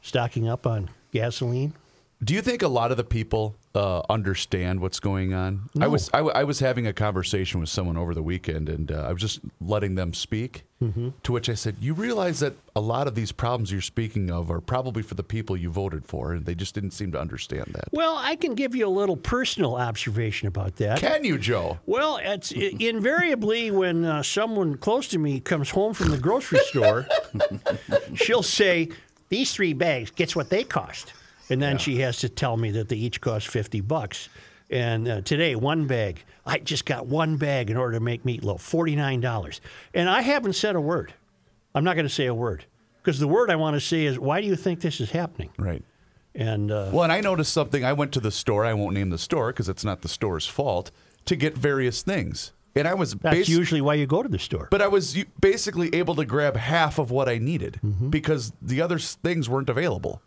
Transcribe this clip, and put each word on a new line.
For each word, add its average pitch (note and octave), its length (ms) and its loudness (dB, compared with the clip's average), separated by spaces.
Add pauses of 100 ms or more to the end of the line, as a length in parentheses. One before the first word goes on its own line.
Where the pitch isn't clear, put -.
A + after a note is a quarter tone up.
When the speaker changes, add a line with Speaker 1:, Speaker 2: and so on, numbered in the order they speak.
Speaker 1:
stocking A#2+ 480 -2
up A#2+ 180 -2
on G#2+ 240 -2 (220)
gasoline. A#2+ 640 -2 (500)
Speaker 2:
Do G#2+ 100 0
you D4+ 80 0
think A#3+ 200 0
a F3 60 4
lot A#2+ 240 2
of B2 40 0
the A#2 80 -2
people, A2 520 0 (180)
uh, F#2+ 340 2
understand F#2 720 0
what's F#2 220 -4
going F#2+ 340 0
on? F#2+ 400 -2
I D3 60 0
Speaker 1:
No. C#3 100 4
Speaker 2:
was, D3 240 0
I, B2+ 40 6
w-, D3+ 140 2
I C#3 120 2
was C#3+ 160 -2
having B2+ 260 2
a G#2 60 0
conversation F#2+ 680 0
with E2 100 -2
someone F2 280 -2
over E2+ 180 -2
the D#2+ 80 -2
weekend, D#2+ 460 -2
and, D#2 240 -2
uh, D2 160 -4
I D#2+ 40 -2
was F2 80 -4
just G#2+ 200 -4 (200)
letting G2 360 -2
them F2+ 180 -2
speak, - 480 -6 (180)
Speaker 1:
Mm-hmm. A#2 300 -2 (120)
Speaker 2:
to B2 100 -2
which A#2+ 160 -2
I A#2+ 60 0
said, G#2+ 260 -4
"You C#3+ 140 -2
realize F#3 460 -2
that C#3+ 140 0 (200)
a G#2+ 60 0
lot A#2 280 0
of A2+ 60 -4
these G#2+ 180 -2
problems A#2 380 0
you're G2 100 -2
speaking G#2 520 -2
of E2+ 180 -2
are E2+ 100 0
probably B2+ 420 -2
for - 120 -8
the F#2+ 80 -6
people G#2+ 340 -4
you F2 140 -4
voted E2 340 -4
for, C#2+ 280 -4
and E2 120 -4
they F2 120 -4
just F2+ 180 -6
didn't G2 160 -4
seem F#2+ 220 -6
to C#2+ 80 -2
understand C2+ 540 -6
that." - 180 -6
Speaker 1:
Well, D#4+ 240 0
I C#4 200 -2
can D#4 200 -2
give B3 180 -2
you A#3 120 2
a G3 40 0
little F#3+ 260 2
personal G#3+ 600 0
observation A2+ 720 -2
about F#2 280 -4
that. A2 220 2
Speaker 2:
Can B3 260 0
you, E3 140 2
Joe? F#2+ 480 -2
Speaker 1:
Well, C4+ 360 0
it's, G3 300 -4
i-, G3 280 -2
invariably A#3 920 2
when, F3+ 320 4
uh, D3+ 200 0
someone G3+ 520 0
close A#3+ 320 0
to F#3 120 -2
me C#3+ 200 0
comes D3 300 0
home G#3 240 2
from E3+ 160 0
the D3 80 0
grocery G3+ 480 2
store, A#2+ 400 4 (520)
<laughs> - 560 -2
she'll A3+ 300 2
say, F3 440 4 (400)
"These B3 260 0
three F3+ 180 2
bags, C3 380 0
guess - 260 -2
what D3+ 140 -2
they G3+ 140 2
cost?" - 480 -6 (380)
And C3 120 0
then C#3+ 100 2
Speaker 3:
Yeah. C3+ 60 0
Speaker 1:
she C3+ 220 -2
has B2+ 200 0
to B2 80 -2
tell A#2+ 280 -2
me A2+ 160 0
that G#2+ 160 -2
they B2 80 -2
each A#2 240 -4
cost G#2+ 260 -2
fifty G#2+ 340 -2
bucks. A2 480 -4 (440)
And, A#2 340 0
uh, A2 140 -2
today, D3+ 340 0
one C#3+ 320 0
bag. A2 380 -2 (220)
I C#3 120 -2
just - 280 -4
got A#2+ 200 -4
one D#3 300 0
bag C3+ 340 0
in A2 60 0
order B2 160 0
to A2+ 80 -2
make A#2 240 -2
meatloaf, G#2 360 -2
forty-nine D3 600 0
dollars. A2 400 -4 (340)
And F3+ 140 2
I G#3+ 140 4
haven't A#3+ 320 0
said G#3 200 0
a E3+ 60 2
word. D3 320 -2 (600)
I'm C#3+ 100 2
not F3+ 100 2
gonna D#3 140 0
say C3+ 180 0
a B2 80 0
word. A2+ 300 -4 (400)
'Cause D3 140 2
the C#3+ 100 2
word G#3+ 220 4
I E3+ 60 4
wanna D#3 240 2
say D#3+ 260 2
is, C3 120 0
"Why C#3+ 220 0
do G#3+ 60 -2
you F#3+ 100 2
think F3 240 0
this D#3 200 -2
is A2 100 -2
happening?" E3 480 -4
Speaker 2:
Right. F2+ 260 -2 (500)
Speaker 1:
And, A2 380 0
uh, G2+ 200 -2
Speaker 2:
Well, E3 120 4
and E3 80 4
I F3+ 80 2
noticed F#3 320 2
something. D3 320 2
I C3 80 4
went C#3+ 200 0
to C3 80 0
the A2 100 0
store, G#2 340 2
I A2+ 80 2
won't G2+ 220 0
name G2 160 0
the E2 80 -2
store B2 340 0
'cause G2 160 -2
it's - 160 -6
not G2+ 180 -2
the E2+ 60 -6
store's F2+ 380 -2
fault, A2 440 -2 (360)
to F3+ 100 2
get D3+ 200 0
various C3 460 2
things. A#2+ 500 -4 (220)
And D3 140 4
I F3+ 60 2
was F3 220 0
Speaker 1:
That's D#3+ 200 4
Speaker 2:
basi- F3+ 120 4
Speaker 1:
usually E3 340 4
why D3 120 4
you D3 120 2
go D3+ 160 2
to C4+ 80 -2
the A2 80 0
store. - 320 -4
Speaker 2:
But G3 100 6
I G3+ 80 6
was E3+ 260 4
u-, G3 120 -2 (120)
basically G3 560 4
able E3+ 200 2
to D3+ 100 2
grab C#3 320 2
half D3 420 2
of B2+ 120 0
what B2+ 180 2
I A#2+ 80 2
needed C3 480 -2
Speaker 1:
Mm-hmm. G#2 240 2
Speaker 2:
because D3+ 540 2
the B2+ 180 0
other F3 160 2
s-, - 200 -4
things E3 340 0
weren't C3 180 0
available. B2 580 0